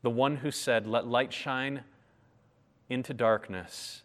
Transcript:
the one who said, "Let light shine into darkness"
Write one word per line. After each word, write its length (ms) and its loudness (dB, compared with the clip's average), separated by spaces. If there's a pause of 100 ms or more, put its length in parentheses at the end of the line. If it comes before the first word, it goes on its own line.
the 80 4
one 260 2
who 140 -4
said, 360 2
"Let 200 0
light 260 2
shine 520 -4 (1040)
into 260 -4
darkness" 920 0